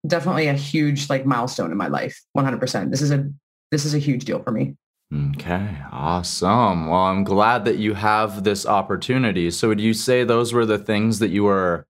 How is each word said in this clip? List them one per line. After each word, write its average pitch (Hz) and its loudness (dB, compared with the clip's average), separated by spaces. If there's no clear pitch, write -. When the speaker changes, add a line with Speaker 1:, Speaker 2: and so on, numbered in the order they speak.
Speaker 1:
definitely 165 0
a 143 0
huge, 147 -2
like, 131 -2
milestone 120 -2
in 95 -4
my 90 -2
life, 69 -6
one 139 0
hundred 123 -2
percent. 104 -2
This 131 -2
is 143 2
a, 143 0
this 147 -2
is 147 -2
a 151 2
huge 139 0
deal - -4
for - -6
me. 139 -4
Speaker 2:
Okay, 78 -4
awesome. 87 0
Well, 90 4
I'm 95 2
glad 104 4
that 110 2
you 107 0
have 104 0
this 101 0
opportunity. 98 0
So - 0
would 107 2
you 110 2
say 123 2
those 117 2
were 117 2
the 107 2
things 107 0
that 107 2
you 101 2
were 92 2